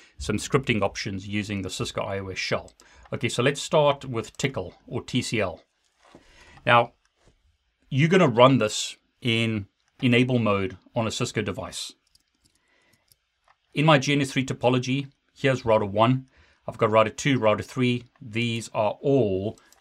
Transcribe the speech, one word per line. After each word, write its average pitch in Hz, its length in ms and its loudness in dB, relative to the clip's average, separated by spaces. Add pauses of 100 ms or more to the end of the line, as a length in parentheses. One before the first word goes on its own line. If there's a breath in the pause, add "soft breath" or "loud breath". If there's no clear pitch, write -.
(200 soft breath)
some - 180 -4
scripting 117 440 -2
options 98 460 -6
using 101 360 -6
the 92 60 -8
Cisco - 320 -8
I 98 180 -6
O 98 80 -10
S 92 100 -10
shell. - 340 -6 (400 soft breath)
Okay, 117 160 -6
so 120 160 -2
let's 151 180 0
start 143 440 2
with 113 320 -8
Tickle 104 360 -6 (140)
or 123 140 -8
T 127 200 -4
C 110 200 -2
L. 87 200 -4 (1040 soft breath)
Now, 120 280 4 (960)
you're 143 180 2
gonna 180 220 4
run 123 300 6
this - 360 -4 (240)
in 113 460 -2 (340)
enable 127 380 4
mode 98 400 -2 (180)
on 113 120 -2
a 101 40 -6
Cisco - 300 -4
device. 87 500 -8 (1800)
In 151 100 0
my 156 140 6
G 143 160 0
N 143 80 2
S 135 100 -4
three 131 140 -2
topology, 127 640 -2 (260)
here's 131 320 -2
router 110 200 4
one. 117 420 2 (400 soft breath)
I've - 100 -12
got 110 140 2
router 110 180 6
two, 131 300 0
router 107 240 2
three. 120 400 -2 (180)
These 113 540 -6
are 104 260 0
all 110 560 0 (240 soft breath)